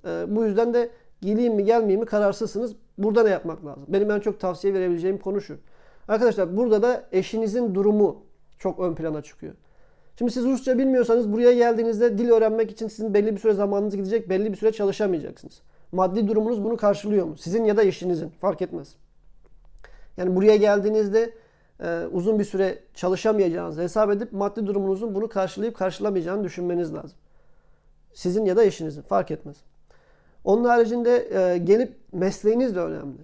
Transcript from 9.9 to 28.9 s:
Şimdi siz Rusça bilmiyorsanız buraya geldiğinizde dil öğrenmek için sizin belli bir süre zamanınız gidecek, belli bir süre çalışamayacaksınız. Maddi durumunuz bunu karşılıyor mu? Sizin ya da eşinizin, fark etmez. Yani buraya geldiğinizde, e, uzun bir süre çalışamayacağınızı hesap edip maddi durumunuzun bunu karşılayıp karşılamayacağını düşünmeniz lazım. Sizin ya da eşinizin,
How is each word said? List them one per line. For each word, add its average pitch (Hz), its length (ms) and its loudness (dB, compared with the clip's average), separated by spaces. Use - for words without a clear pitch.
Şimdi 233 140 -2
siz 240 140 -2
Rusça 262 320 0
bilmiyorsanız 240 560 2
buraya 240 200 6
geldiğinizde 233 640 2
dil 240 120 0
öğrenmek 220 420 4
için 220 160 -10
sizin 214 260 -6
belli 208 220 2
bir 185 40 -10
süre 214 140 2
zamanınız 202 420 0
gidecek, 196 340 -2
belli 202 220 0
bir 185 60 -8
süre 220 140 2
çalışamayacaksınız. 196 920 -4
Maddi 185 360 0
durumunuz 214 360 0
bunu 226 140 -2
karşılıyor 202 480 0
mu? 156 120 -10
Sizin 220 280 -2
ya 208 120 4
da 226 60 4
eşinizin, 175 460 -2
fark 185 320 -4
etmez. 175 340 -10
Yani 180 180 -2
buraya 208 200 6
geldiğinizde, 208 760 2
e, 170 280 -4
uzun 196 280 0
bir 202 40 0
süre 190 360 -2
çalışamayacağınızı 180 880 -2
hesap 208 300 0
edip 208 220 -4
maddi 202 340 -4
durumunuzun 196 480 -4
bunu 214 140 -4
karşılayıp 202 460 -4
karşılamayacağını 190 680 -4
düşünmeniz 175 500 -4
lazım. 151 240 -16
Sizin 196 320 -2
ya 185 100 2
da 226 80 6
eşinizin, 160 380 -2